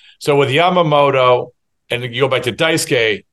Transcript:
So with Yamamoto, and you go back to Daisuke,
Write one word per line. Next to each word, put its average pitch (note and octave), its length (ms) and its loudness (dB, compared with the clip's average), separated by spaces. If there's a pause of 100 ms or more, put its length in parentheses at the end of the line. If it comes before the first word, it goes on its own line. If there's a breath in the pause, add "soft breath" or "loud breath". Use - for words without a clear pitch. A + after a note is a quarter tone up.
(200 soft breath)
So C#3+ 160 0
with C3+ 140 2
Yamamoto, C#3+ 1000 2 (400)
and B2 140 -6 (100)
you B2 60 -4
go C3+ 80 0
back B2 160 -2
to A#2+ 80 -4
Daisuke, C3 800 -2